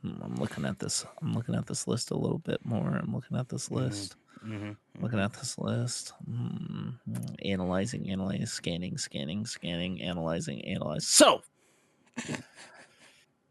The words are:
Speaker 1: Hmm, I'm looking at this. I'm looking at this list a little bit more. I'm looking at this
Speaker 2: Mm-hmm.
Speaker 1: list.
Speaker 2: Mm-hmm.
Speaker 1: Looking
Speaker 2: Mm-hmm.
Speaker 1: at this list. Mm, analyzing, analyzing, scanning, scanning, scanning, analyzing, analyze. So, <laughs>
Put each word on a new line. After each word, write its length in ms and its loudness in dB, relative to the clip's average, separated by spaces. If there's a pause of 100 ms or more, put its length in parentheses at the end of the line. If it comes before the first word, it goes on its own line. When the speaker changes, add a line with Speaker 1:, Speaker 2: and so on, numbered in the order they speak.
Speaker 1:
Hmm, 180 -4
I'm 140 -4
looking 280 0
at 140 0
this. 280 -2 (180)
I'm 100 2
looking 220 2
at 100 2
this 220 -2
list 240 2
a 40 0
little 220 2
bit 260 -2
more. 380 0
I'm 140 -2
looking 200 -4
at 140 -2
this 180 -4
Speaker 2:
Mm-hmm. 80 -2
Speaker 1:
list. 400 -2 (300)
Speaker 2:
Mm-hmm. 260 -6 (300)
Speaker 1:
Looking 160 2
Speaker 2:
Mm-hmm. 80 6
Speaker 1:
at 80 0
this 240 -8
list. 560 0 (160)
Mm, 640 -4 (500)
analyzing, 680 2
analyzing, 340 0
scanning, 540 -2
scanning, 480 -4
scanning, 560 -4
analyzing, 600 -2
analyze. 420 -2
So, 340 10 (760)
<laughs> 100 -6 (1200)